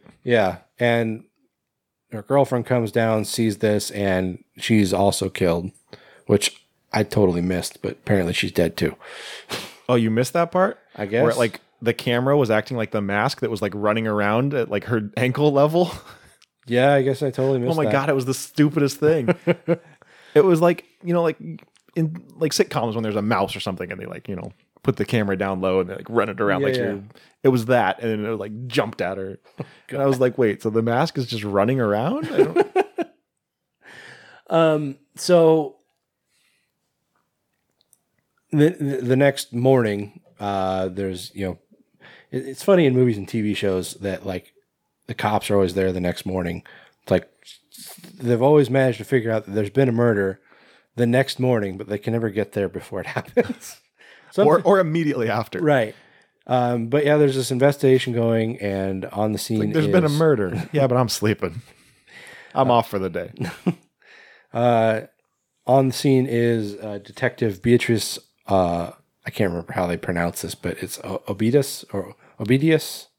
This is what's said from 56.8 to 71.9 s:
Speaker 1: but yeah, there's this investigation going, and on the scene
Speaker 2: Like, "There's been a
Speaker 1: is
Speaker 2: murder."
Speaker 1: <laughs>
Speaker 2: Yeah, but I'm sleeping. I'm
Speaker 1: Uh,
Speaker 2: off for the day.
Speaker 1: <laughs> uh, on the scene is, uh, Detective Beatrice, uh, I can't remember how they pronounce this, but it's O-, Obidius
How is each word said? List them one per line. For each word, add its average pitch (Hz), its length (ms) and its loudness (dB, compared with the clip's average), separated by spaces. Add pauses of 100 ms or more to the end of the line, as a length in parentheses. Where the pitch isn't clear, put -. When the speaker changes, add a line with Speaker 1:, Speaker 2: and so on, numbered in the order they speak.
Speaker 1:
but 147 160 0
yeah, 147 120 4
there's 139 180 4
this 131 160 -2
investigation 131 640 4
going, 113 460 0
and 95 460 -4
on 107 280 -2
the 98 60 -4
scene 110 200 -4
Speaker 2:
Like, 107 140 -2
"There's 156 140 0
been 175 160 2
a 156 40 2
Speaker 1:
is 147 120 -2
Speaker 2:
murder." 113 500 0
Speaker 1:
<laughs> - 20 -20
Speaker 2:
Yeah, 139 160 2
but 123 100 2
I'm 120 120 0
sleeping. 101 520 -4 (920)
I'm 131 160 2
Speaker 1:
Uh, 120 40 6
Speaker 2:
off 117 140 2
for 104 100 -4
the 92 100 -4
day. 87 220 -8 (640)
Speaker 1:
<laughs> - 600 -20
uh, 113 480 2 (640)
on 135 220 4
the 123 40 -4
scene 131 340 4
is, 113 480 0
uh, 104 280 -10
Detective - 580 -4
Beatrice, 117 560 2 (300)
uh, 87 440 0 (340)
I - 60 -10
can't 98 200 0
remember 85 220 -8
how 92 140 -2
they 87 100 -2
pronounce 85 460 -4
this, 82 120 -8
but 87 280 -8
it's - 200 -12
O-, 95 240 -8
Obidius 110 640 -2